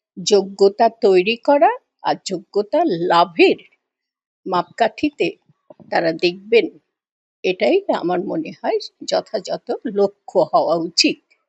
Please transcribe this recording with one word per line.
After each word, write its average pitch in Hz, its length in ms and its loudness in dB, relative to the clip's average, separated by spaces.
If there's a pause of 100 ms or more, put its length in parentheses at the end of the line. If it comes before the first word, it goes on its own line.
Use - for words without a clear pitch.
(240)
যোগ্যতা 196 680 2
তৈরি 202 460 2
করা 294 360 2 (300)
আর 151 140 -2 (100)
যোগ্যতা 202 600 -4
লাভের 180 680 2 (920)
মাপকাঠিতে 190 880 -4 (560)
তারা 165 220 0
দেখবেন, 190 640 0 (680)
এটাই 208 380 0 (120)
আমার 180 280 -4
মনে 180 300 -8 (120)
হয় 440 140 -4 (260)
যথাযথ - 680 -6 (140)
লক্ষ্য 202 540 -4 (140)
হওয়া 165 220 2
উচিত। - 440 -2 (300)